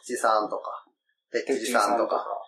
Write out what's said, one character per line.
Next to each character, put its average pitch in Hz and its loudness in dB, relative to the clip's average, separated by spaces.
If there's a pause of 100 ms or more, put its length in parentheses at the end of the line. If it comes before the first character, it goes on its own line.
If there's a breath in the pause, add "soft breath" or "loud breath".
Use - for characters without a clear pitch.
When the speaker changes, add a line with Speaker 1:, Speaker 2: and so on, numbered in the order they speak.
Speaker 1:
吉 123 -6
さ 113 4
ん 104 -2
と - -4
か、 - -10 (460)
て 120 0
っ - -10
ち 127 -2
り 117 -2
さ 117 4
ん - 2
と 117 2
か - 0
Speaker 2:
て - -2
っ - -10
ち - -6
り - -4
さ - -
ん - -10
と - -
か。 - -